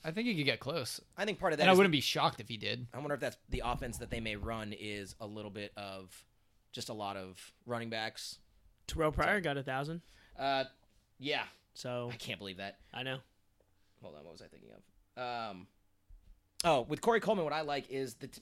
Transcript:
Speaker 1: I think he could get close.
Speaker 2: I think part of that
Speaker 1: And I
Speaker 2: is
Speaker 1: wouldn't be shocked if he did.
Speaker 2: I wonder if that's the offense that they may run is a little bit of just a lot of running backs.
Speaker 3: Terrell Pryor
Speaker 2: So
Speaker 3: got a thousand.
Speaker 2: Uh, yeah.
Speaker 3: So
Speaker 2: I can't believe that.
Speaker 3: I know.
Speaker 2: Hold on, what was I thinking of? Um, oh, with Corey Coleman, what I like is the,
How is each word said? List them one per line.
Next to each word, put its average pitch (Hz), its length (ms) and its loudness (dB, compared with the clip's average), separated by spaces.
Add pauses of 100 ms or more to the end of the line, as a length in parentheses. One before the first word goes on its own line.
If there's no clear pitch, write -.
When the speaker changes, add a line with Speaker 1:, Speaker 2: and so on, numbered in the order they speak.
Speaker 1:
I 160 80 -2
think 226 160 -2
he 220 60 2
could 147 120 2
get 120 140 2
close. 147 400 -4 (160)
Speaker 2:
I 185 80 -2
think 208 140 -2
part 175 140 2
of 143 60 2
that 156 60 6
Speaker 1:
And 185 60 10
I - 20 12
Speaker 2:
is 185 60 12
Speaker 1:
wouldn't 190 140 10
be 143 80 6
shocked 147 400 2
if 107 80 -10
he 117 80 -6
did. 110 380 -4
Speaker 2:
I 117 40 -8
wonder 147 160 -2
if 123 60 -6
that's 131 160 -4 (140)
the 120 140 -2
offense 120 340 -2
that 113 120 -8
they 117 100 -4
may 110 160 -4
run 110 420 -4
is 101 420 -6
a 110 60 -8
little 107 240 -10
bit 101 260 -8
of 95 480 -10 (480)
just - 160 -8
a 120 60 -6
lot 101 220 -4
of 92 360 -10 (140)
running 117 240 -4
backs. 110 480 -4 (480)
Speaker 3:
Terrell 156 260 2
Pryor 185 260 4
Speaker 2:
So 180 60 -2
Speaker 3:
got 143 140 2
a 135 40 -4
thousand. 143 380 -4 (380)
Speaker 2:
Uh, 139 260 2 (540)
yeah. 131 240 -2 (320)
Speaker 3:
So 123 380 -4
Speaker 2:
I 117 40 -8
can't 107 220 -6
believe 95 180 -10
that. 98 220 -8 (140)
Speaker 3:
I 123 100 -8
know. 131 160 -4 (840)
Speaker 2:
Hold 82 140 -14
on, 73 80 -16
what 82 80 -16
was 87 100 -18
I 85 40 -18
thinking 57 240 -20 (460)
of? 120 340 -4
Um, 92 160 -12 (1000)
oh, 143 240 8
with 147 120 -2
Corey 226 200 6
Coleman, 190 240 4
what 147 80 0
I 156 80 0
like 143 300 -2
is 135 240 -2
the, 139 140 -12 (140)